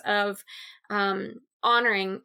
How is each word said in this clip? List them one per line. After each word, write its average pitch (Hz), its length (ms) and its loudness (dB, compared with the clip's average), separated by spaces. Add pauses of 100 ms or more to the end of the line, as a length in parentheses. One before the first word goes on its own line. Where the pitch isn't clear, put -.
of, 202 400 0 (460)
um, 196 500 -2 (220)
honoring 220 640 2